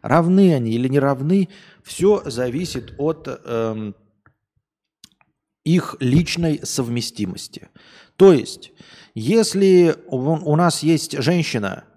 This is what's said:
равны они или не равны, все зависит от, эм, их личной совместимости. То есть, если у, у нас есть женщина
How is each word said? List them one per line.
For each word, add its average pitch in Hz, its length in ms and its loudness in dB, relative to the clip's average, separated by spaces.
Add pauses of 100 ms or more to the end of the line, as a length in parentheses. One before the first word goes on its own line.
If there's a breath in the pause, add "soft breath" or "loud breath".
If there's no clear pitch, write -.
равны 170 540 4
они 117 160 -2
или 120 160 -2
не 139 120 2
равны, 143 500 0 (340 loud breath)
все 202 420 0
зависит 127 720 -8
от, 156 300 -6
эм, 113 680 -8 (1700)
их 165 340 0
личной 156 680 -2
совместимости. 117 1040 -8 (460 soft breath)
То 185 180 8
есть, - 380 -4 (440 loud breath)
если 180 800 4 (120)
у, 131 100 -6
у 151 380 0
нас 170 280 2
есть 147 380 -2
женщина 131 600 -2 (140)